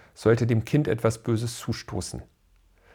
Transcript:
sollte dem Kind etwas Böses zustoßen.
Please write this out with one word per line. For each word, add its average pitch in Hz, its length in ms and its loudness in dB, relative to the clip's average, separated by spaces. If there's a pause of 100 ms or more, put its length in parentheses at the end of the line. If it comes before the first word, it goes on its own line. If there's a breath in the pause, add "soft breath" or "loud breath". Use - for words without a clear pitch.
(140 loud breath)
sollte 117 320 4
dem 113 200 2
Kind 147 240 2
etwas 113 340 0
Böses 117 340 -2
zustoßen. - 680 -6 (720 soft breath)